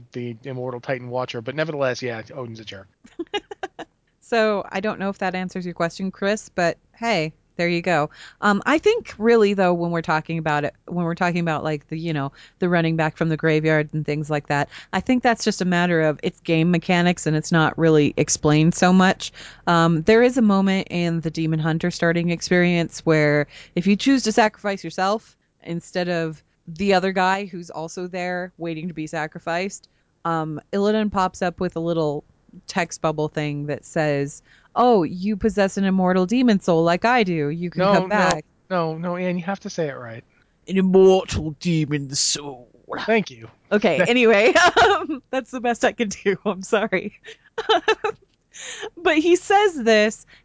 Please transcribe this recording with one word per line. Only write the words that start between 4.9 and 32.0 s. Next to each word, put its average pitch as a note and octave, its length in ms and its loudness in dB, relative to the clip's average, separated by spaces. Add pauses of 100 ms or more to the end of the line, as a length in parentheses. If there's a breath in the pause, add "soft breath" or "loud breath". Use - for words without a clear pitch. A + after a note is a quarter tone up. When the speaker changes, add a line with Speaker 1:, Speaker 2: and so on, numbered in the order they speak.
Speaker 2:
know F#3+ 100 -4
if G3 100 -8
that F#3 180 -4
answers F#3 280 -6
your F3 100 -10
question, F#3+ 360 -4
Chris, G3+ 380 -4
but E3+ 300 -2 (180)
hey, F#3 360 -2 (220)
there F3 140 -2
you F3 120 0
go. D#3+ 300 0 (300 loud breath)
Um, G3+ 260 2
I D4 120 2
think G#4+ 400 0
really G#3+ 360 4
though, F#3 180 2
when E3+ 200 -2
we're E3 100 -2
talking D#3+ 340 -4
about D3+ 280 -2
it, - 100 -6 (120)
when F3 180 -4
we're E3 100 -2
talking F3 240 -2
about, E3 240 -2
like, D#3 260 -6
the, D#3+ 80 -8
you E3 160 -6
know, C#3 200 -4 (260 loud breath)
the F3+ 100 0
running E3 280 2
back D#3 200 -2
from E3 120 0
the D#3 80 0
graveyard D#3 560 2
and D#3 120 -4
things D3+ 240 -4
like D3+ 200 -4
that, C#3+ 200 -2 (240 loud breath)
I F#3+ 60 -2
think B3+ 240 0
that's A#3 220 2
just G3+ 180 -2
a - 20 0
matter F3 380 2
of D3+ 220 0
it's - 160 -6
game E3 320 2
mechanics F3 560 0
and D#3 80 2
it's D3+ 160 -4
not D#3+ 260 2
really D#3 380 4
explained D3+ 580 2
so F3+ 180 2
much. F#3 400 2 (360 loud breath)
Um, E3 340 2
there A3 220 6
is B3 120 2
a C4 60 2
moment G3 480 2
in E3+ 300 -2
the D#3+ 100 -6
Demon D#3+ 300 -2
Hunter E3 320 -2
starting E3+ 380 0
experience F3 760 0
where D3+ 400 2 (300 loud breath)
if F3 100 -2
you G3+ 80 4
choose C4+ 300 2
to A3 80 0
sacrifice G#3 500 0
yourself F#3+ 540 -4 (260)
instead F3 460 -6
of E3 340 -6 (240)
the F#3+ 280 0
other F#3 180 2
guy F#3+ 320 0
who's F3 260 -14
also E3 380 -10
there F3+ 500 -6
waiting E3 300 -8
to E3 60 -10
be D#3 120 -8
sacrificed, E3 800 -6 (360)
um, D#3 360 -4 (120)
Illidan G#3 400 0
pops F#3 300 -2
up F3+ 180 -4
with F3+ 160 -4
a E3 40 -4
little D#3+ 440 -2 (420)